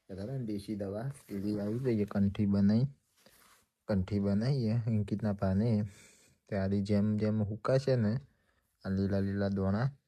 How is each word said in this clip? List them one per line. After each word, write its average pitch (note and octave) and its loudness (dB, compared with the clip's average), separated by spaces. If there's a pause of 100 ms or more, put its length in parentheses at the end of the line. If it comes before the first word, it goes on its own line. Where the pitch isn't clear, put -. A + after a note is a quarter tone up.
કહેતા - -16
હતા G2 -8
ને, C3+ -6
દેશી G#2 -6
દવા, G2+ -6 (200)
એ G#2 -6
આવી G#2 -4
ગઈ B2 0
છે. G#2 0
કંઠી G2 0
બનાવી, G2+ 4 (1000)
કંઠી G2+ 0
બનાવી A2 0
છે A2 0 (100)
અંકિતના G#2+ 0
પાને. G2 2 (840)
ત્યારે G2 0
જેમ G2+ 2
જેમ G#2+ 0
હુકાશે C3 0
ને A2 2 (720)
આ G2 -6
લીલા G2 0
લીલા G2 -2
દોણા G2 0 (200)